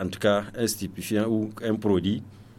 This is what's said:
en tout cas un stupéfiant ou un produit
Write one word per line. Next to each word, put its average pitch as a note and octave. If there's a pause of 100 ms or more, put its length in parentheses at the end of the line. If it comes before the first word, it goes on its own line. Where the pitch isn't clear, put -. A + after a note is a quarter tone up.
en F#2
tout E2+
cas G2+ (120)
un A#2
stupéfiant G#2
ou A2 (120)
un A2
produit G2+ (360)